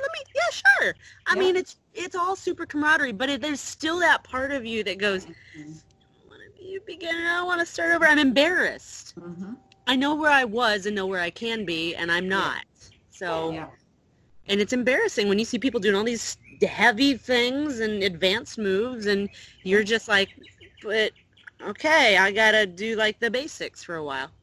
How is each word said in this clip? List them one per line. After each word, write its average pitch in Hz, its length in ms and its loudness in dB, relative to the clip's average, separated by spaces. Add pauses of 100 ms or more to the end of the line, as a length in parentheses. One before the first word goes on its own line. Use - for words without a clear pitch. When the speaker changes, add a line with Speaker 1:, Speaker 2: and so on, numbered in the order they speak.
Speaker 1:
let 571 100 -4
me, 640 80 -10 (140)
yeah, 659 160 0 (300)
sure." 190 140 0 (320)
I 349 80 2
Speaker 2:
Yeah. 370 60 0
Speaker 1:
mean, 370 160 2
it's, - 200 -6 (180)
it's 359 220 -8
all 359 200 -2
super 349 300 -6
camaraderie, 294 460 0
but 226 180 -4
it, 277 100 -2
there's 285 200 -4
still 320 400 -6
that 320 240 4
part 262 260 -6
of 269 160 -4
you 226 180 -4
that 196 140 -6
goes, 190 280 -2
Speaker 2:
Mm-hmm. 165 360 -20
Speaker 1:
"I - 0 -
don't - 680 -20
wanna - 280 -20
be 381 180 -14
a 392 40 -8
beginner. 330 480 -8
I 349 80 0
don't 359 100 -2
wanna 349 200 -2
start 339 280 -2
over. 330 120 2
I'm 302 120 6
embarrassed. 277 1000 0
Speaker 2:
Mm-hmm. 175 340 -12 (340)
Speaker 1:
I 254 100 2
know 285 180 2
where 302 160 2
I 269 140 6
was 208 420 0
and 214 100 -4
know 190 100 -2
where 190 140 -2
I 175 100 -2
can 226 340 -6
be, 165 300 -4
and 170 160 -4
I'm 175 140 0
Speaker 2:
Yeah. 185 60 -4
Speaker 1:
not." 180 340 -2 (460)
So, 165 420 -6
Speaker 2:
Yeah. 160 140 -8 (800)
Speaker 1:
and 202 120 2
it's 208 120 0
embarrassing 254 560 2
when 202 100 4
you 220 60 0
see 233 140 -4
people 247 220 -2
doing 202 140 2
all 202 100 2
these 233 320 -4 (300)
heavy 240 500 4
things 254 640 -2
and 214 240 -2
advanced 190 540 -2
moves, 214 480 -2
and 202 220 0 (360)
you're 196 180 4
just 220 260 -2
like, 196 200 2 (540)
"But, 214 280 0 (500)
okay, 254 560 4
I 190 140 6
gotta 214 360 4
do, 196 300 -6
like, 214 220 0
the 233 120 -2
basics 247 520 -8
for 170 140 -10
a 156 80 -8
while." 135 260 -8 (120)